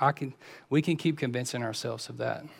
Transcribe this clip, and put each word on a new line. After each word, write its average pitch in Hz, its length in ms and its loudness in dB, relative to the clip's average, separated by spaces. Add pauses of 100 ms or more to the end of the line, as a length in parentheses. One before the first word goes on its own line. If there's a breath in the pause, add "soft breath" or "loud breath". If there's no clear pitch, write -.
I 139 120 6
can, 135 200 -6 (340 loud breath)
we 147 140 6
can 156 160 2
keep 156 220 2
convincing 123 420 -2
ourselves 113 480 -4
of 120 80 -10
that. 120 280 -2 (140 soft breath)